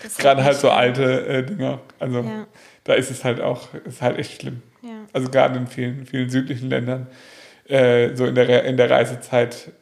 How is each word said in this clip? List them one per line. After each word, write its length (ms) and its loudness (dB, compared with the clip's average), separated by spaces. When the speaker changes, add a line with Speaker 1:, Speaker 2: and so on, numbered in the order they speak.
Speaker 1:
Das 100 -14
ist 60 -8
Speaker 2:
Gerade 240 4
halt 120 4
Speaker 1:
nicht 80 -4
Speaker 2:
so 80 4
Speaker 1:
schön. 60 4
Speaker 2:
alte, 520 2
äh, 160 0
Dinger. 340 -6
Also 220 -4
Speaker 1:
Ja. 240 -10
Speaker 2:
da 120 0
ist 180 -2
es 100 -12
halt 180 -2
auch, 280 -6
ist 180 -14
halt 160 -2
echt 220 -10
schlimm. 220 -12
Speaker 1:
Ja. 80 -18
Speaker 2:
Also 180 -4
gerade 260 2
in 120 -6
vielen, 380 -8
vielen 240 -4
südlichen 380 -4
Ländern, 380 -4
äh, 480 4
so 100 0
in 80 -2
der 140 6
Re-, 180 4
in 100 -2
der 140 4
Reisezeit, 800 0